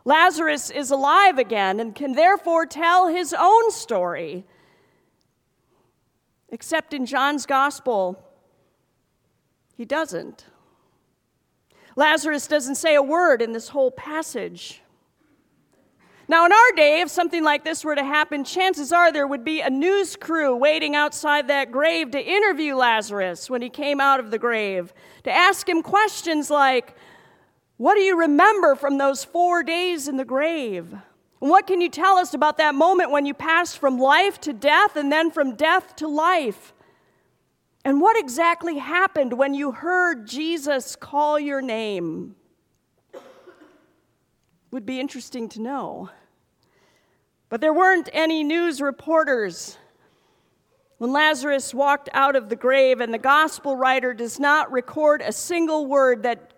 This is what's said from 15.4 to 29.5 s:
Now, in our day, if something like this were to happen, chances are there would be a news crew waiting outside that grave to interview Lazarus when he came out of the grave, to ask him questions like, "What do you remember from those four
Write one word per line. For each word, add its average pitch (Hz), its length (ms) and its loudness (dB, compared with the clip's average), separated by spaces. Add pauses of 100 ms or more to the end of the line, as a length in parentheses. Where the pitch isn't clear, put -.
Now, 330 180 6
in 349 60 4
our 466 240 8
day, 311 260 4
if 330 80 -2
something 339 340 -2
like 294 200 2
this 320 200 -6
were 302 120 -2
to 277 80 -2
happen, 302 400 -2
chances 294 480 -4
are 339 200 6
there 285 160 -2
would 269 160 -6
be 311 180 -4
a - 80 -4
news 349 460 0
crew 302 400 -2
waiting 302 400 0
outside 294 520 0
that 277 240 -2
grave 302 400 -2
to 277 80 -4
interview 311 560 0
Lazarus 208 760 -2
when 247 120 -4
he 247 80 -8
came 285 300 -4
out 277 200 4
of 214 120 -10
the 220 80 -4
grave, 208 540 -4 (300)
to - 80 -4
ask 370 380 2
him 330 120 0
questions 339 680 -2
like, 269 460 0 (840)
"What 320 180 2
do 415 60 2
you 381 160 2
remember 330 580 4
from 277 220 -2
those 277 260 -2
four 349 380 0